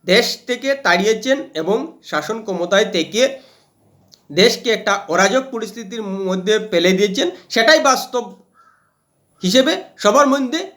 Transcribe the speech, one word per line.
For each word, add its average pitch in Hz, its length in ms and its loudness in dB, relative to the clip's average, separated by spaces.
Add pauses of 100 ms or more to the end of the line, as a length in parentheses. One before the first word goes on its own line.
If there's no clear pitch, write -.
দেশ 220 200 4 (200)
থেকে 262 280 -2
তাড়িয়েছেন 220 640 0 (160)
এবং 165 240 -2 (240)
শাসন 214 400 -6
ক্ষমতায় 190 500 0
থেকে - 300 -2 (1080)
দেশকে 214 380 2
একটা 214 220 -2 (160)
অরাজক 196 420 2
পরিস্থিতির 220 520 -10
মধ্যে 190 520 -2 (160)
ফেলে 175 220 2
দিয়েছেন, 208 380 0 (180)
সেটাই 294 320 4
বাস্তব 254 440 -2 (1160)
হিসেবে 262 300 2 (240)
সবার 247 300 4
মধ্যে 269 340 0 (160)